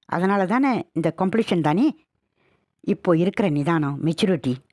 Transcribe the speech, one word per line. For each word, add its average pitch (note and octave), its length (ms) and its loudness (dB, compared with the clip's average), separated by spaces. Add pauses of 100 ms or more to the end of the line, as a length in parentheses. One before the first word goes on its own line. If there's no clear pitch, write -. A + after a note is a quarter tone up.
அதனால F#3+ 420 0
தானே B3 460 0
இந்த D#3+ 260 -2
கம்ப்ளீஷன் F#3+ 420 0
தானே? F3 360 2 (840)
இப்போ - 360 0
இருக்கிற F#3 320 0
நிதானம், D3 560 -2
மெச்சூரிட்டி, D#3+ 520 0 (160)